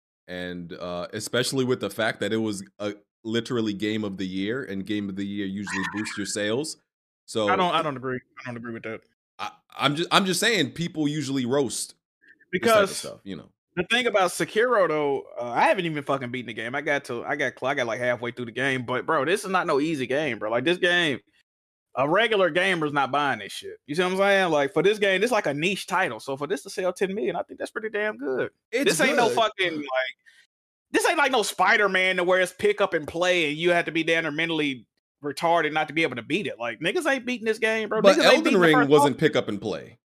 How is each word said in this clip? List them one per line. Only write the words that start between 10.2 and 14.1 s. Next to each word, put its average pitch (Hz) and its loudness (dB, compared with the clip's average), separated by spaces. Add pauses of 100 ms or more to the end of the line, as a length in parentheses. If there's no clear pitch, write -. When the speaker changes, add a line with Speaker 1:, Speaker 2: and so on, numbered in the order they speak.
Speaker 1:
just 180 0
saying 185 2
people 156 -2
usually 139 -2
roast 127 -2 (580)
this 180 -2
type 220 6
of 190 -2
Speaker 2:
Because 147 -8
Speaker 1:
stuff, - -12
you 98 -10
know. 71 -16 (280)
Speaker 2:
the 175 -2
thing 240 0
about 202 4